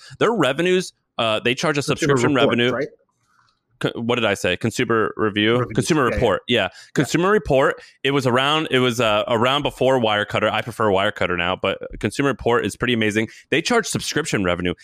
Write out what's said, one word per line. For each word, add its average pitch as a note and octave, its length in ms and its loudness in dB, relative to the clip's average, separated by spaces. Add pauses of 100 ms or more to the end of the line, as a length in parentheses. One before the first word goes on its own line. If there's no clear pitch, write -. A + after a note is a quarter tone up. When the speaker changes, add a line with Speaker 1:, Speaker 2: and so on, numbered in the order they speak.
(180)
Speaker 1:
Their G3+ 140 2
revenues, F3 600 0 (240)
uh, A2 240 0
they A#2+ 140 0
charge D3+ 240 -2
a C#3 40 -2
Speaker 2:
Consumer C#3 140 -2
Speaker 1:
subscription C#3+ 380 2
Speaker 2:
Reports, A#2 240 2
Speaker 1:
revenue. B2 140 2
Speaker 2:
right? A#2 160 -4 (920)
Speaker 1:
Co-, - 140 -2
what A#2 200 -2
did A#2+ 100 0
I G2+ 100 4
say? F#2 220 0
Consumer A2 600 0
Review? G#2+ 420 2
Speaker 2:
Reviews. A2+ 160 -4
Speaker 1:
Consumer C3+ 300 2
Speaker 2:
Yeah, A#2+ 60 2
yeah. G#2+ 40 -2
Speaker 1:
Report. G#2+ 320 0
Yeah. A#2 160 2
Speaker 2:
Yeah. F2+ 60 0 (260)
Speaker 1:
Consumer D#3+ 360 0
Report. D3+ 520 0 (220)
It C3+ 80 0
was C#3 160 0
around, C#3+ 420 0
it C3 80 2
was, B2 220 0
uh, G#2+ 260 2
around B2+ 360 2
before C3 380 2
Wirecutter. G#2 500 0
I G#2+ 120 -2
prefer A2+ 260 -2
Wirecutter F#2+ 480 0
now, F2 200 -2
but G2 220 -2 (200)
Consumer C#3 300 -2
Report A#2 360 0
is G2+ 120 -4
pretty B2 160 -2
amazing. A2 360 0 (220)
They C#3 100 0
charge A#3 260 0
subscription C#3 580 -4
revenue. F2 400 0